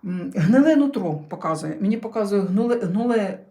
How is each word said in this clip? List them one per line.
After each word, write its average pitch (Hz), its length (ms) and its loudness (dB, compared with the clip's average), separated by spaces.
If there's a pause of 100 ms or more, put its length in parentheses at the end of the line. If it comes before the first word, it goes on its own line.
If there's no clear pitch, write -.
М, 180 300 -6
гниле 262 400 6
нутро 240 380 0
показує. 156 640 -6
Мені 214 180 0
показує 202 440 -2
гнуле, 233 380 0
гнуле, 208 600 -2 (120)